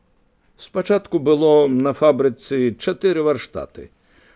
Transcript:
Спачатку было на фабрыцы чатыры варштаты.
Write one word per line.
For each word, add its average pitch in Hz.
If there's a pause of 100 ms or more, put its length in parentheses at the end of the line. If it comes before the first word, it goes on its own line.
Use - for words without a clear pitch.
(560)
Спачатку 196
было 151
на 131
фабрыцы 135
чатыры 180
варштаты. 120 (460)